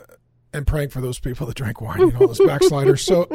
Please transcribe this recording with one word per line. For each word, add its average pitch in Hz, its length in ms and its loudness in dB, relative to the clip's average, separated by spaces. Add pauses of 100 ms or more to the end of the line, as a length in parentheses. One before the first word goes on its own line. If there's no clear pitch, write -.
(540)
and 147 140 -4
praying 147 220 -2
for 131 100 -10
those 127 200 -6
people 123 280 -8
that 117 80 -10
drank 107 240 -8
wine, 113 200 -8
you 359 120 4
know, - 160 4
those - 120 -2
backsliders. - 640 2
So, 180 300 2